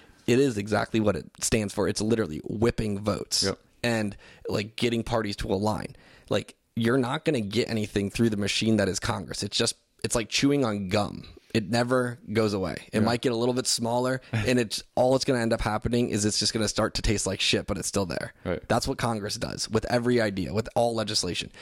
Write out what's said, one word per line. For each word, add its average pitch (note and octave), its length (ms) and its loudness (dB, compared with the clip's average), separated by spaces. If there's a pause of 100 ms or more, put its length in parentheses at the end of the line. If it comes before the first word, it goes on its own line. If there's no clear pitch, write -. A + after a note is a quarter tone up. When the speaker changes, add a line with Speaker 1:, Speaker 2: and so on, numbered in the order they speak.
(260)
Speaker 1:
it A#2+ 140 6
is C3 180 4
exactly G#2+ 420 0
what G#2 160 4
it C2 120 -8 (140)
stands G#2+ 320 0
for. F#2+ 140 0
It's G#2 140 -2
literally G#2+ 420 0
whipping G#2+ 560 0
votes G2+ 440 -2
Speaker 2:
Yep. F#2+ 160 0 (240)
Speaker 1:
and, A2 340 0 (320)
like, G#2+ 260 -4
getting A#2 280 0
parties G#2+ 340 -2
to A#2 160 -6
align. G2+ 420 -2 (340)
Like, - 260 -2 (200)
you're A#2 220 4
not C3 260 -2
gonna D3+ 180 2
get G#2 280 -2
anything G#2 400 -2
through A2+ 220 4
the G#2 60 -2
machine A2 400 2
that G2 120 2
is F#2+ 100 -2
Congress. - 440 -4
It's G#2 120 -6
just, A#2 200 0 (280)
it's - 120 -2
like A2+ 140 0
chewing C#3 360 4
on G2+ 240 -2
gum. G2+ 380 -2 (260)
It G#2 160 0
never B2 480 0 (140)
goes G#2+ 220 2
away. F#2 240 -2 (160)
It G#2+ 60 2
Speaker 2:
Yeah. - 20 -
Speaker 1:
might A#2 200 2
get B2 120 2
a - 20 0
little B2 180 0
bit B2 140 -2
smaller, B2 600 0
Speaker 2:
<laughs> - 40 -10
Speaker 1:
and A2+ 260 2
it's, A#2+ 240 -2 (140)
all B2+ 200 4
it's C3 100 0
gonna B2 160 2
end A2+ 120 2
up A2 80 -2
happening A#2 480 0
is G2+ 160 0
it's G#2 140 2
just - 140 0
gonna G#2+ 160 0
start - 260 0
to - 80 -4
taste G#2 240 2
like G2 140 -2
shit, - 260 0
but G2 100 -2
it's - 120 -6
still G2 180 0
there. - 260 -6 (120)
Speaker 2:
Right. F2 240 -4
Speaker 1:
That's A#2 180 2
what C3+ 100 -4
Congress A2 380 -4
does - 340 -8
with A2 220 0
every A#2+ 300 4
idea, F#2+ 320 -2
with A2+ 220 -2
all A#2 200 2
legislation. G#2+ 560 -2 (100)